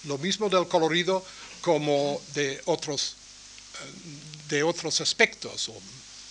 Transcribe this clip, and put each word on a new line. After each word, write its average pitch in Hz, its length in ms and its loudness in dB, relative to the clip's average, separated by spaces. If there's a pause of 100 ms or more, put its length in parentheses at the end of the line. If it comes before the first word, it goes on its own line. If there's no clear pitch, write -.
lo 143 140 -2
mismo 190 300 0
del 180 200 4
colorido 175 560 4 (360)
como 147 600 4 (120)
de 143 320 0
otros, 151 500 0 (640)
eh, 147 680 -14
de 147 140 2
otros 165 380 0
aspectos, - 680 0
o 107 120 -14 (480)